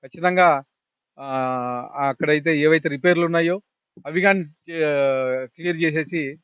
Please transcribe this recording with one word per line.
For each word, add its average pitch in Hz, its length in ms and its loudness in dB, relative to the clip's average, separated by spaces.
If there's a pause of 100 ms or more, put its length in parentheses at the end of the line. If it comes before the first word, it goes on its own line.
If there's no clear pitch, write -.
ఖచ్చితంగా, 170 580 2 (560)
ఆ, 135 100 -14 (800)
అక్కడైతే 151 500 0
ఏవైతే 156 300 2
రిపేర్లు 170 360 2
ఉన్నాయో 170 360 0 (440)
అవి 165 160 -4
కానీ, 196 200 2 (320)
ఆ, 135 720 0 (100)
క్లియర్ 170 220 -4
చేసేసి 156 680 -2